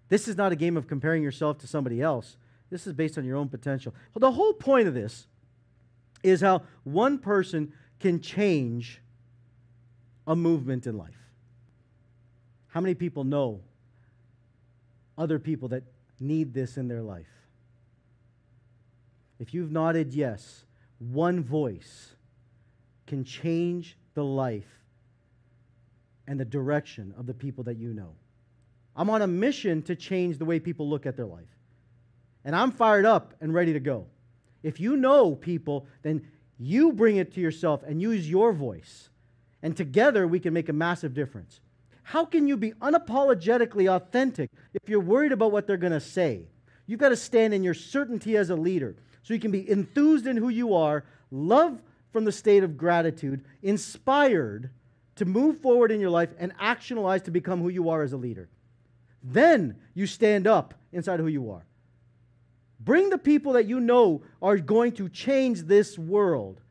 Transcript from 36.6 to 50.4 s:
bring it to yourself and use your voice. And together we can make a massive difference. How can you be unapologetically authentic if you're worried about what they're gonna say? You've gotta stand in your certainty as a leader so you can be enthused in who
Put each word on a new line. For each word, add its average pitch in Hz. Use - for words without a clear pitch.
bring 214
it 180
to 185
yourself 160
and 151
use 202
your 202
voice. 117
And 156
together 202
we 170
can 170
make 165
a 151
massive 165
difference. 127
How 330
can 320
you 277
be 220
unapologetically 233
authentic 185
if -
you're 208
worried 247
about 220
what 202
they're 202
gonna 170
say? 120
You've 226
gotta 269
stand 226
in 190
your 175
certainty 226
as 190
a 180
leader 160
so 220
you 220
can 214
be 190
enthused 262
in 254
who 226